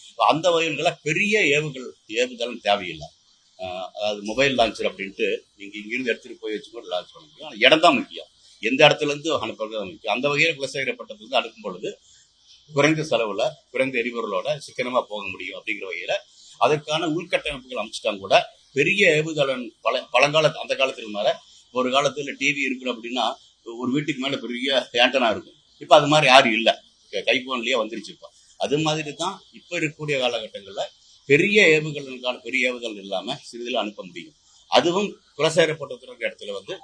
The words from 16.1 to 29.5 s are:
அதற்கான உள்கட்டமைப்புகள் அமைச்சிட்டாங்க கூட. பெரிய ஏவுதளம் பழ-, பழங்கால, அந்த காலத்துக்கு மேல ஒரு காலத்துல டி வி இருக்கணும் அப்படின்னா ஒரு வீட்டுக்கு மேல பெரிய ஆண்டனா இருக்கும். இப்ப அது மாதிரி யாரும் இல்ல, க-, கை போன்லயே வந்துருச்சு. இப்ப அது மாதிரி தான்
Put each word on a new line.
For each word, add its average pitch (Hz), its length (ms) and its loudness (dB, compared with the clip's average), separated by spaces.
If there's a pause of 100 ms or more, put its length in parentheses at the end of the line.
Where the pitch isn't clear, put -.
அதற்கான 151 480 2
உள்கட்டமைப்புகள் 151 760 -4
அமைச்சிட்டாங்க 107 360 -6
கூட. 95 160 -2 (380)
பெரிய 185 380 2
ஏவுதளம் 147 560 0 (140)
பழ-, 123 300 -2
பழங்கால, 147 500 4
அந்த 127 160 -4
காலத்துக்கு 131 340 -2
மேல 104 180 0 (460)
ஒரு 127 160 2
காலத்துல 139 460 0
டி 139 160 0
வி 143 100 -2
இருக்கணும் 127 320 -4
அப்படின்னா 117 300 -4 (420)
ஒரு 120 260 -6
வீட்டுக்கு 147 280 -2
மேல 139 160 -4
பெரிய 120 560 -2
ஆண்டனா 123 380 -2
இருக்கும். - 260 -8 (220)
இப்ப 160 180 4
அது 147 100 4
மாதிரி 151 200 4
யாரும் 127 260 6
இல்ல, 110 160 2 (440)
க-, 98 100 -4
கை 120 160 2
போன்லயே 127 380 -4
வந்துருச்சு. 110 340 -4
இப்ப - 200 -20 (300)
அது 117 180 0
மாதிரி 156 360 -2
தான் 185 220 -6 (160)